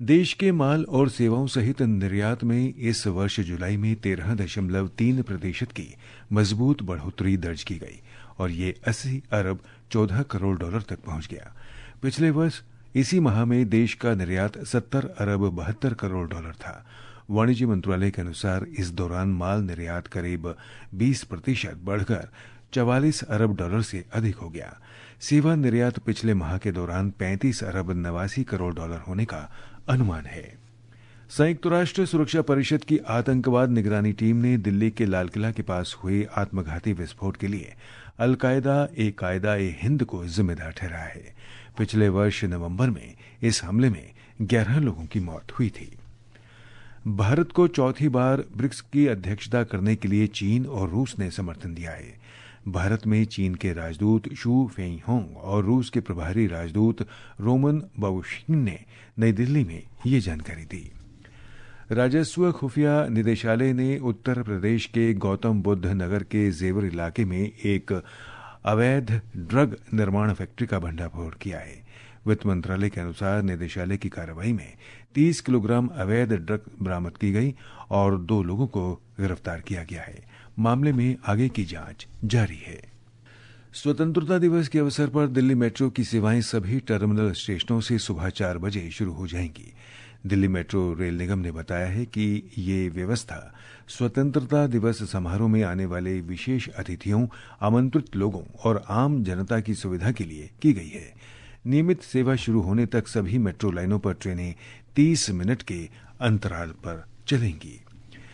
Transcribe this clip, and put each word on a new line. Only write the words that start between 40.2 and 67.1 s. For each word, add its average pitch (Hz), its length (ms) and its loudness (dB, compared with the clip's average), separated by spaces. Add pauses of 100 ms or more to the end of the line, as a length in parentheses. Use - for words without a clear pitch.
जिम्मेदार 82 440 -2
ठहराया 85 340 -8
है। - 300 -16 (440)
पिछले 107 300 4
वर्ष 101 360 2
नवंबर 90 460 0
में 71 240 -8 (280)
इस 117 220 0
हमले 113 260 4
में 82 220 -6 (300)
ग्यारह 110 360 2
लोगों 92 260 0
की 101 160 -4
मौत 85 380 -8
हुई 120 100 2
थी। - 280 -12 (1120)
भारत 110 460 2
को 175 160 6
चौथी 135 400 2
बार 131 360 2 (120)
ब्रिक्स 123 240 -2
की 143 260 2
अध्यक्षता 107 560 0
करने 107 340 2
के 101 120 -2
लिए 104 180 4
चीन 107 400 0
और 95 240 -2
रूस 117 280 -2
ने 95 120 -4
समर्थन 87 440 -8
दिया 82 160 -10
है। 76 280 -16 (500)
भारत 98 380 0
में 107 180 4
चीन 95 300 -2
के 90 180 -2
राजदूत 85 600 0
शू 123 420 2
फेंगहोंग 90 600 -4
और 101 280 0
रूस 120 260 2
के 120 100 0
प्रभारी 92 460 -2
राजदूत 87 640 0 (320)
रोमन 135 420 2 (160)
बाबुशिन 101 600 -2
ने 104 220 -2 (380)
नई 113 140 4
दिल्ली 123 320 2
में 82 180 -10 (240)
ये 131 140 4
जानकारी 80 440 -6
दी। 85 280 -14 (1000)
राजस्व 151 600 2
खुफिया 147 560 2
निदेशालय 113 640 2
ने 131 260 0
उत्तर 123 440 -2
प्रदेश 104 440 0
के 113 280 2
गौतम 101 480 0
बुद्ध 95 240 2
नगर 95 360 0
के 104 280 2
जेवर 92 340 0
इलाके 85 400 -2